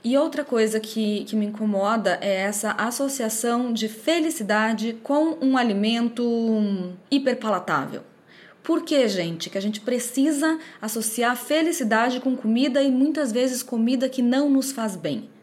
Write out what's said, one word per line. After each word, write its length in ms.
E 120
outra 280
coisa 340
que, 460
que 100
me 120
incomoda 720
é 220
essa 360
associação 920
de 160
felicidade 1120
com 400
um 140
alimento 1400
hiperpalatável. 920
Por 200
que, 260
gente, 420
que 80
a 20
gente 200
precisa 760
associar 560
felicidade 840
com 160
comida 440
e 120
muitas 400
vezes 280
comida 480
que 140
não 260
nos 220
faz 240
bem? 340